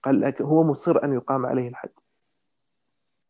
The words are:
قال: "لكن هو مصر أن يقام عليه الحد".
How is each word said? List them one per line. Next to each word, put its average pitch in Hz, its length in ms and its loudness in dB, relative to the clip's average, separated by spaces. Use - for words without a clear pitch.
قال: 135 180 2
"لكن 135 220 -2
هو 156 200 4
مصر 156 400 2
أن 143 100 0
يقام 131 320 -2
عليه 123 220 -2
الحد". - 220 -14